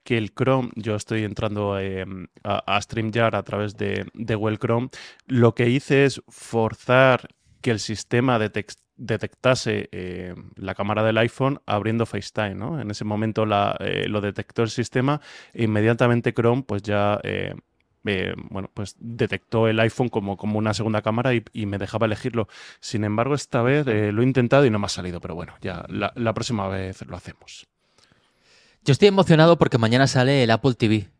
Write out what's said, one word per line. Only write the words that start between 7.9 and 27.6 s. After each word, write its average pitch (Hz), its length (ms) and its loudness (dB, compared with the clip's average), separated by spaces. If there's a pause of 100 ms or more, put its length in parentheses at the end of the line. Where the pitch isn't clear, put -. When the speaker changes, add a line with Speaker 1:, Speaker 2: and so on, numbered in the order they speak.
Speaker 1:
detec-, 107 380 -6 (180)
detectase, 110 960 -2
eh, 90 420 -10 (220)
la 95 180 -8
cámara 104 300 0
del 110 140 2
iPhone 131 480 0
abriendo 110 400 0
FaceTime, 104 500 -6
¿no? 131 240 -6
En 107 100 -8
ese 104 140 -8
momento 107 420 -2
la, 101 340 0
eh, 98 280 -4
lo 104 120 -2
detectó 101 420 -4
el 110 80 -2
sistema 131 500 -2 (320)
e 117 120 -2
inmediatamente 117 680 2
Chrome, 120 280 2
pues 101 200 -6
ya, 104 400 0
eh, 98 320 -6 (520)
eh, 92 280 -2 (160)
bueno, 95 240 -10
pues 104 240 -12
detectó 117 680 -2
el 110 140 2
iPhone 113 300 0
como, 101 260 -4
como 107 220 -4
una 107 160 0
segunda 107 260 -2
cámara 120 340 0
y, 113 80 -2 (120)
y 113 100 -6
me 98 140 -4
dejaba 104 260 -4
elegirlo. 110 440 -2 (300)
Sin - 240 -6
embargo, 113 320 0
esta 135 280 -2
vez, 139 240 2
eh, 107 260 0
lo 104 80 0
he 127 60 4
intentado 131 400 4
y 117 40 4
no 107 80 2
me 101 60 -4
ha 95 60 -4
salido, 87 320 -8
pero 87 120 -10
bueno, 85 280 -12
ya 90 260 -8
la, 101 260 -4
la 113 200 -2
próxima 110 340 -4
vez 95 380 -8
lo 90 100 -12
hacemos. - 500 -18 (1200)